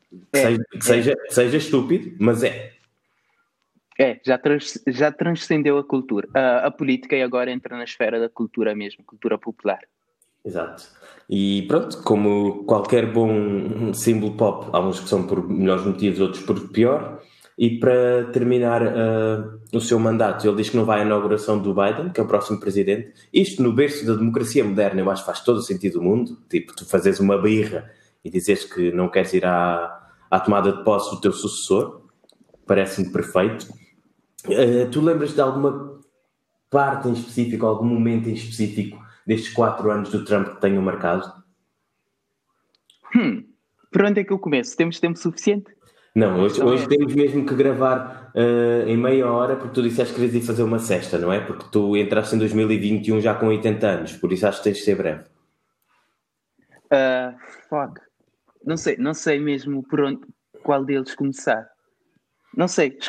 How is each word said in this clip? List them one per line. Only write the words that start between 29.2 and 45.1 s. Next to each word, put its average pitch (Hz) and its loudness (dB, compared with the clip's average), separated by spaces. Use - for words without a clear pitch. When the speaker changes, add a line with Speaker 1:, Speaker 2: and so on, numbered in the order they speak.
Speaker 1:
ir 92 2
à, 87 -2
à 95 2
tomada 98 2
de 82 -6
posse - -2
do 85 -10
teu 101 0
sucessor. - -4
Parece-me 95 0
perfeito. 95 -2
Eh, 123 4
tu 131 -2
lembras 151 0
de 151 0
alguma 135 -2
parte 139 0
em 120 2
específico, 117 -2
algum 110 0
momento 113 0
em 107 -2
específico - -6
destes - -2
quatro 110 0
anos 104 -2
do 101 -2
Trump 101 0
que - -16
tenham 98 2
marcado? 90 -2
Speaker 2:
Hum, 165 0
por 185 4
onde 208 2
é 196 0
que 196 -4
eu 190 -2
começo? 147 -4
Temos 165 0
tempo 170 0